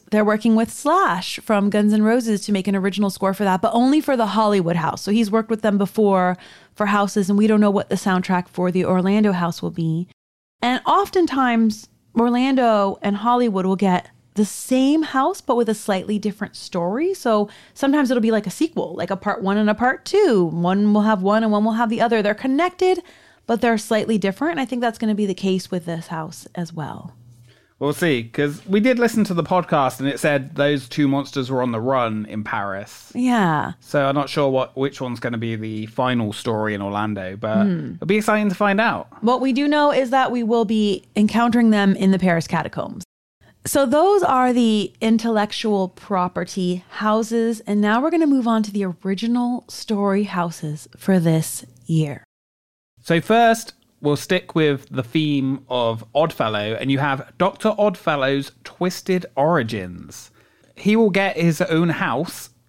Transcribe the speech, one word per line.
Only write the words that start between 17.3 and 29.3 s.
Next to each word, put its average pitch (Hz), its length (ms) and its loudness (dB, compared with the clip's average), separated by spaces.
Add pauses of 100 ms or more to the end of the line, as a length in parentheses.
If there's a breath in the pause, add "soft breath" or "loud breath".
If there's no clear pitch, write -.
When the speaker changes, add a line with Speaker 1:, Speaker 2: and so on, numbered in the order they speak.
Speaker 1:
sometimes - 380 2
it'll 247 100 2
be 226 100 2
like 208 160 0
a 175 40 -4
sequel, 202 440 -4
like 175 140 -6
a 196 80 -4
part 196 240 -4
one 196 160 0
and 214 120 2
a 214 60 2
part 247 300 0
two. 294 400 4
One 180 480 2
will 208 80 4
have 214 220 2
one 208 200 2
and 220 80 0
one 208 140 2
will 226 80 0
have 226 160 0
the 226 120 -2
other. 226 200 2
They're 202 140 0
connected, 359 640 0 (460 loud breath)
but 233 140 -2
they're 233 180 2
slightly 220 400 0
different. 202 320 -2
And 339 100 -4
I 262 40 -2
think 247 160 -6
that's 233 180 -2
gonna 214 160 0
be 208 100 0
the 190 80 -2
case 190 380 -2
with 175 140 -6
this 165 220 -8
house 160 480 -12
as 165 160 -8
well. - 420 -12 (640 soft breath)
Speaker 2:
We'll 147 140 0
see, 143 300 0
'cause 147 440 -4
we 196 120 2
did 240 180 2
listen 226 280 2
to 185 100 -2